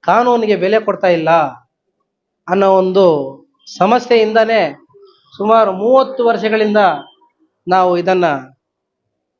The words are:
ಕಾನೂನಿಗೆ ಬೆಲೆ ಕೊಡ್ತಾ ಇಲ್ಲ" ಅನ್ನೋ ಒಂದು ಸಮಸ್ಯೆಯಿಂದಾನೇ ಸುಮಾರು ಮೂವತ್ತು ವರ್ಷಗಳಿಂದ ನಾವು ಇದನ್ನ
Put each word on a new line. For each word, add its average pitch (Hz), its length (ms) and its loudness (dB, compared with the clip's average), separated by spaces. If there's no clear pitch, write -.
ಕಾನೂನಿಗೆ 226 540 0
ಬೆಲೆ 190 240 0
ಕೊಡ್ತಾ 202 280 -4
ಇಲ್ಲ" 165 220 0
ಅನ್ನೋ 190 240 2
ಒಂದು 185 680 0
ಸಮಸ್ಯೆಯಿಂದಾನೇ 220 1080 0
ಸುಮಾರು 214 340 2
ಮೂವತ್ತು 247 540 0
ವರ್ಷಗಳಿಂದ 214 520 0
ನಾವು 180 300 0
ಇದನ್ನ 180 280 0